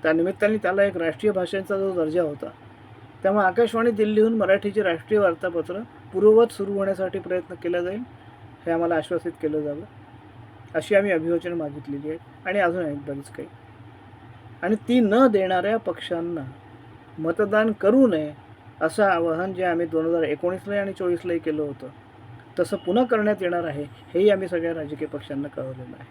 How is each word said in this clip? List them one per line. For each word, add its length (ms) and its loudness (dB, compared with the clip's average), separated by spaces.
त्यानिमित्ताने 540 2
त्याला 260 2
एक 140 0
राष्ट्रीय 340 -2
भाषेचा 460 -2
जो 180 -2
दर्जा 260 0
होता, 280 -4
त्यामुळे 220 4
आकाशवाणी 460 2
दिल्लीहून 420 4
मराठीची 500 2
राष्ट्रीय 360 0
वार्तापत्र 600 0
पूर्ववत 380 6
सुरू 220 -6
होण्यासाठी 460 -2
प्रयत्न 440 -6
केला 180 -2
जाईल, 200 -6
हे 60 -2
आम्हाला 240 0
आश्वासित 360 -4
केलं 200 -2
जावं, 200 -6
अशी 200 0
आम्ही 160 4
अभिवचन 420 0
मागितलेली 560 -8
आहेत 380 -12
आणि 120 0
अजून 260 0
आहेत 120 -6
बरीच 220 -10
काही. 180 -12
आणि 140 0
ती 120 4
न 280 6
देणाऱ्या 520 2
पक्षांना 600 -6
मतदान 520 2
करू 360 6
नये, 260 0
असं 220 0
आवाहन 500 0
जे 100 -4
आम्ही 220 0
दोन 200 -2
हजार 180 0
एकोणीसलाही 560 -2
आणि 140 -4
चोवीसलाही 460 -2
केलं 220 -4
होतं, 260 -8
तसं 180 0
पुन्हा 260 0
करण्यात 380 2
येणार 220 -2
आहे, 200 -6
हेही 160 4
आम्ही 180 2
सगळ्या 260 -2
राजकीय 340 -8
पक्षांना 400 -8
कळवलेलं 480 -12
आहे. 160 -18